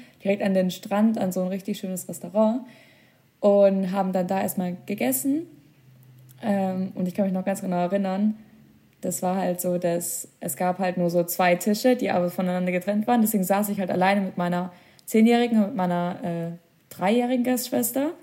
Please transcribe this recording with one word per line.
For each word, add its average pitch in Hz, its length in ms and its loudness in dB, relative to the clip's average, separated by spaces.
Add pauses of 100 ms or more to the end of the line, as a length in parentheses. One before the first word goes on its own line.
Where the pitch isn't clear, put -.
(240)
direkt 202 200 0
an 196 100 2
den 185 180 2
Strand, 214 460 2
an 185 140 -2
so 185 100 -2
ein 180 60 -2
richtig 190 320 -6
schönes 185 280 -8
Restaurant. 214 540 0 (760)
Und 196 520 4
haben 190 220 0
dann 185 140 0
da 190 140 -2
erstmal 185 440 -4
gegessen. 269 640 -2 (920)
Ähm, 190 540 -2
und 185 120 -2
ich 180 80 -6
kann 202 100 0
mich 190 80 0
noch 185 120 -4
ganz 190 160 -2
genau 185 160 -2
erinnern, 196 580 0 (680)
das 180 200 -6
war 185 160 0
halt 180 240 -2
so, 180 160 -2
dass 175 500 -4 (120)
es - 160 -8
gab 180 240 -2
halt 180 180 -2
nur 175 120 0
so 175 140 2
zwei 175 320 2
Tische, 214 400 2
die 196 140 -2
aber 180 200 0
voneinander 180 420 -2
getrennt 202 360 -2
waren. 240 140 4
Deswegen 214 220 2
saß 196 260 0
ich 202 100 -4
halt 185 120 -4
alleine 190 300 2
mit 190 160 -6
meiner 175 340 -2 (340)
zehnjährigen 233 540 4
und 202 80 4
mit - 80 -8
meiner, 175 480 0
äh, 170 280 -6 (440)
dreijährigen 240 480 2
Gastschwester. 254 680 -2 (120)